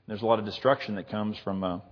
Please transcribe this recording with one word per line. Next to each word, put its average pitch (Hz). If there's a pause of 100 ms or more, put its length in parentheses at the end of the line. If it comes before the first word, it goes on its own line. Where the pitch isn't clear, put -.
there's 107
a 113
lot 113
of 104
destruction 127
that 95
comes 107
from, 95
uh, 87 (120)